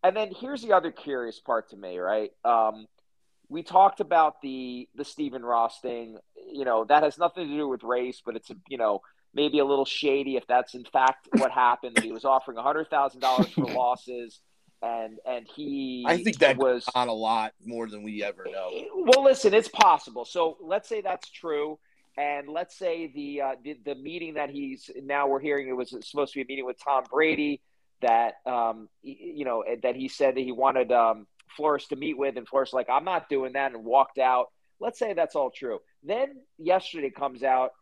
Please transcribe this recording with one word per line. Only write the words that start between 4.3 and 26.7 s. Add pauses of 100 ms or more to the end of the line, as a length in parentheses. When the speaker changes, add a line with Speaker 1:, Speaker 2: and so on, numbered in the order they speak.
Speaker 1:
the,
the
Stephen
Ross
thing. (340)
You
know,
that
has
nothing
to
do
with
race,
but
it's,
a, (140)
you
know, (320)
maybe
a
little
shady
if
that's
in
fact
what
happened,
that
he
was
offering
a
hundred
thousand
dollars
for
Speaker 2:
<laughs>
Speaker 1:
losses, (420)
and,
and (100)
he
Speaker 2:
I
think
that
Speaker 1:
was
Speaker 2:
goes
on
a
lot (120)
more
than
we
ever
know. (240)
Speaker 1:
Well,
listen,
it's
possible.
So
let's
say
that's
true, (380)
and
let's
say
the,
uh,
the,
the
meeting
that
he's, (120)
now
we're
hearing
it
was
supposed
to
be
a
meeting
with